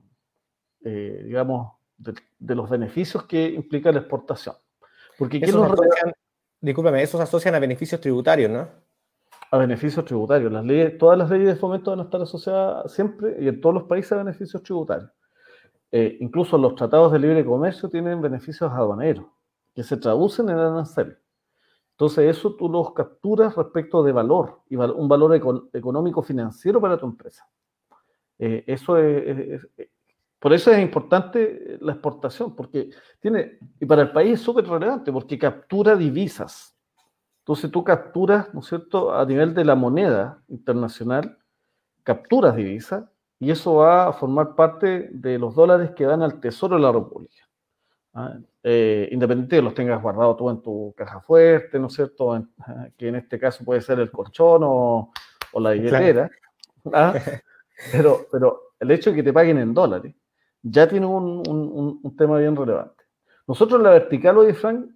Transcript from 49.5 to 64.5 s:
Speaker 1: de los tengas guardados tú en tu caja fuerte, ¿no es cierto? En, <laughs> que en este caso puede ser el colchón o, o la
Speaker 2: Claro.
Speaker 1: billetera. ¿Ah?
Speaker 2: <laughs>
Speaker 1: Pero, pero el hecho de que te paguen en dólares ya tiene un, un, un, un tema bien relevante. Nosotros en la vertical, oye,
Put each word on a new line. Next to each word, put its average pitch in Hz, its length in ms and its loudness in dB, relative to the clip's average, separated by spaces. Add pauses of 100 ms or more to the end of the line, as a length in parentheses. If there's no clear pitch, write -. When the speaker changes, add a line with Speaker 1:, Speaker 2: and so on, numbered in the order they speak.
Speaker 1:
de 156 80 4
los 120 100 -4
tengas 123 260 -4
guardados 113 380 0
tú 123 140 -4
en 110 100 -10
tu 104 340 -10
caja 101 260 -14
fuerte, 165 580 4
¿no 131 80 -6
es 123 60 -12
cierto? 131 420 -4
En, 113 120 -8 (100)
<laughs> 123 400 -18
que 120 100 -8
en 117 80 -6
este 120 240 -10
caso 123 260 -4
puede 123 160 -2
ser 127 180 -2
el 113 120 -4
colchón 165 520 4
o, 123 480 0 (420)
o 113 60 -4
la 110 120 0
Speaker 2:
Claro. 104 100 0
Speaker 1:
billetera. 131 500 2 (640)
¿Ah? 165 200 4
Speaker 2:
<laughs> - 800 -12
Speaker 1:
Pero, 143 400 4
pero 127 480 0
el 127 120 2
hecho 165 180 2
de 185 60 2
que 151 80 0
te 131 100 2
paguen 165 240 6
en 117 160 0
dólares 117 400 0 (480)
ya 139 260 6
tiene 196 200 0
un, 180 400 -4
un, 151 260 -4
un, 143 300 -6
un 135 120 -12
tema 151 220 2
bien 151 180 2
relevante. 117 500 -6 (420)
Nosotros 220 320 2
en 226 40 2
la 202 60 8
vertical, 170 480 6
oye, 214 160 8